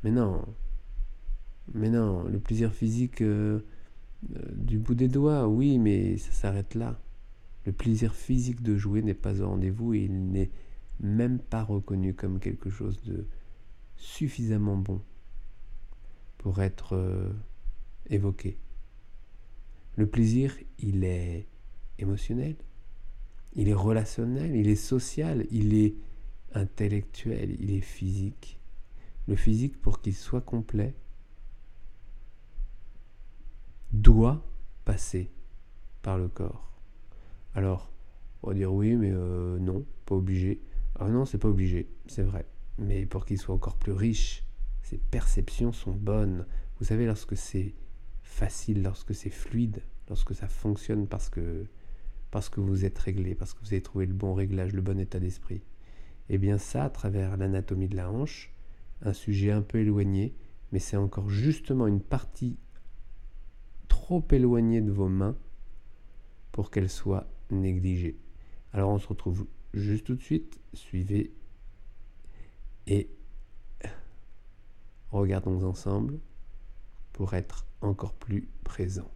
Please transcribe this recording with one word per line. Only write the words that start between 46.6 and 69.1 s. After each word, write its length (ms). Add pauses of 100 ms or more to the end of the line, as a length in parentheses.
Vous 60
savez, 220
lorsque 300
c'est 380 (480)
facile, 600
lorsque 300
c'est 160
fluide, 520 (260)
lorsque 260
ça 120
fonctionne 600
parce 200
que, 380 (640)
parce 180
que 120
vous 240
êtes 140
réglé, 360
parce 200
que 60
vous 120
avez 100
trouvé 240
le 80
bon 200
réglage, 380
le 100
bon 180
état 180
d'esprit, 440 (720)
eh 60
bien 200
ça, 260
à 60
travers 460
l'anatomie 520
de 80
la 120
hanche, 460 (480)
un 100
sujet 380
un 120
peu 160
éloigné, 540 (380)
mais 80
c'est 180
encore 320
justement 600
une 120
partie 560 (1300)
trop 420
éloignée 500
de 120
vos 160
mains 280 (1160)
pour 180
qu'elle 180
soit 380 (240)
négligée. 680 (560)
Alors 180
on 80
se 100
retrouve 400 (260)